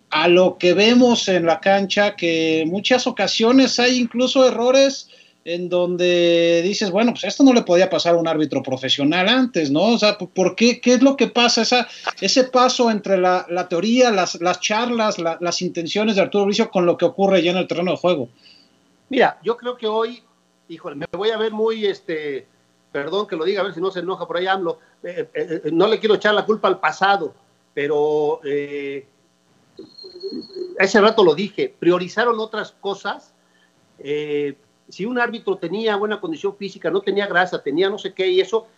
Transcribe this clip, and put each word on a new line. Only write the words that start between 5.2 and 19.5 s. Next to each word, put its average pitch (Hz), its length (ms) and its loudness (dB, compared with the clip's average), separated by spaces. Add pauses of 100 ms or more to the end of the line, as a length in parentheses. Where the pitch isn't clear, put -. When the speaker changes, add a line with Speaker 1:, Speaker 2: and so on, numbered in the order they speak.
Speaker 1:
en 175 240 -6
donde 175 920 2
dices, 202 280 -2
"Bueno, 226 220 2
pues - 100 -10
esto 214 200 0
no 262 100 8
le 226 100 4
podía 180 260 4
pasar 170 240 2
a 170 40 4
un 165 100 0
árbitro 151 340 0
profesional 139 680 0
antes", 240 420 0
¿no? 185 220 2
O 233 40 2
sea, 208 200 0
¿por 185 360 -2
qué? 233 280 2
¿Qué 247 120 4
es 233 80 4
lo 277 140 6
que 240 120 2
pasa? 240 340 2
Esa, 240 260 0 (320)
ese 254 240 2
paso 254 480 2
entre 196 260 0
la, 180 320 2
la 175 180 -4
teoría, 226 440 2
las, 180 300 -2
las 175 180 0
charlas, 220 580 -2
la, 165 220 -4
las 170 220 -4
intenciones 180 560 -2
de 196 40 2
Arturo 202 240 0
Bricio 196 240 0
con 180 160 0
lo 170 120 2
que 175 80 0
ocurre 190 360 2
ya 170 100 0
en 185 60 -2
el 175 100 -4
terreno 170 240 -4
de 143 60 -4
juego. 170 320 -2 (760)
Speaker 2:
Mira, 220 340 0
yo 214 140 -4